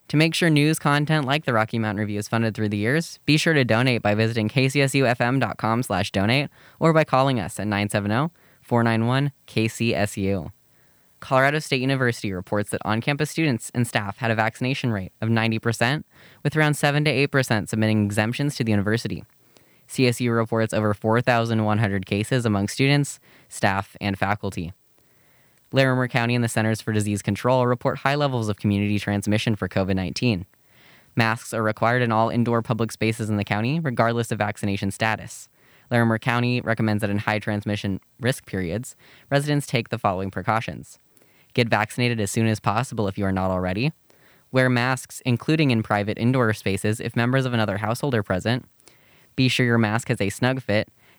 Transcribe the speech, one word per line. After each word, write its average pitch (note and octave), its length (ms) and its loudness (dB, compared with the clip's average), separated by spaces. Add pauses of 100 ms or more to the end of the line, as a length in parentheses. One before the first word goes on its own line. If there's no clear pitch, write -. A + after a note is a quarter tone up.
To D3+ 100 0
make D#3+ 160 4
sure F3 160 2
news D3+ 300 4
content D3 480 2
like D3 180 0
the B2+ 80 0
Rocky A2 240 0
Mountain G#2+ 220 -2
Review G#2 180 -2
is G#2 100 -6
funded A2+ 280 0
through G#2+ 140 -2
the G#2 80 -2
years, B2+ 460 -2
be D3 140 4
sure E3 160 2
to C#3+ 100 4
donate A#2 380 2
by G#2 140 2
visiting A2 340 2
K C3 180 2
C C#3+ 140 2
S C3+ 140 0
U C3+ 100 4
F A#2+ 160 2
M A#2+ 160 0
dot B2+ 200 -2
com A2+ 260 0
slash F#2+ 280 -2
donate A#2 380 2 (300)
or E3 120 4
by D#3 120 4
calling C3 360 2
us - 200 -8
at G2+ 80 -2
nine G#2 200 0
seven G2+ 240 0
oh, C#3 200 0 (320)
four A#2+ 180 2
nine A2+ 240 2
one, C3+ 260 0 (140)
K A2+ 220 0
C A2+ 260 -2
S F#2+ 240 -2
U. F#2+ 340 -2 (680)
Colorado C#3 400 2
State C#3 220 -2
University B2+ 520 0
reports G2+ 380 -4
that - 120 -4
on-campus C#3 460 -2
students D3 460 -2
and B2 100 2
staff G#2 320 -4
had A2+ 140 -2
a G#2+ 40 2
vaccination A#2+ 560 -2
rate F#2+ 200 -4 (100)
of A2 80 -2
ninety A2+ 300 2
percent, B2 440 0 (380)
with C#3+ 140 -2
around D3+ 180 2
seven D3 320 2
to D#3 60 2
eight C#3 160 2
percent A#2+ 420 0
submitting A2 340 2
exemptions A2 520 -2
to - 80 -2
the A2 80 0
university. G#2 520 -2 (640)
C C3 220 2
S A#2+ 120 0
U A#2+ 120 0
reports A2+ 420 0
over G#2+ 220 0
four A2+ 260 0
thousand A#2 420 2
one G#2+ 140 2
hundred G2 300 -2
cases G#2+ 360 0
among G2+ 260 0
students, C#3+ 500 0 (300)
staff, G2 520 -2
and G2+ 160 -2
faculty. F#2+ 560 -4 (1000)
Larimer B2+ 360 4
County A#2+ 280 0
and A#2+ 80 2
the A#2 40 0
Centers A2 320 0
for A2 140 -4
Disease G#2 280 0
Control B2 460 2
report B2 300 -2
high C3+ 180 0
levels C3 320 0
of G2+ 80 -2
community G#2 420 0
transmission G2+ 600 0
for F#2 100 -4
covid F#2+ 280 0
nineteen. F#2+ 500 -2 (720)
Masks A2+ 360 0
are A2 100 -2
required A2+ 380 0
in A#2 120 0
all A2 160 2
indoor A#2 320 0
public A2+ 320 -2
spaces A2 360 -2
in G#2+ 60 0
the G2+ 80 0
county, A#2 380 -2
regardless A#2 500 0
of A2+ 60 -4
vaccination G2+ 520 -2
status. A2 600 -4 (420)
Larimer A#2 280 2
County B2 420 0
recommends A2 400 0
that G#2 80 -2
in G2+ 80 -2
high G#2+ 220 -2
transmission G#2 600 -4 (220)
risk - 240 -2
periods, F#2 500 -6 (340)
residents C#3+ 380 0
take A#2+ 220 -2
the A2+ 80 -4
following F#2+ 340 -2
precautions. - 680 -6 (540)
Get A#2+ 140 2
vaccinated A2+ 540 0
as G2 100 -2
soon A2+ 160 0
as A2 140 0
possible A2+ 480 -2
if G2 80 -8
you G2+ 80 -2
are F#2+ 80 0
not F#2 180 0
already. F#2 400 -2 (600)
Wear B2+ 160 2
masks, B2+ 560 -2
including C#3+ 460 2
in A2+ 120 2
private G#2 340 0
indoor A#2+ 360 2
spaces, G#2+ 480 -2
if - 160 -4
members B2 280 0
of B2 80 -4
another G#2 260 0
household A#2+ 360 -2
are G#2 80 0
present. G#2+ 420 -2 (720)
Be C3 140 4
sure B2+ 160 2
your A#2 140 4
mask A2 280 0
has A#2 140 0
a G2 80 0
snug C3 320 -2
fit, G#2 280 -2 (280)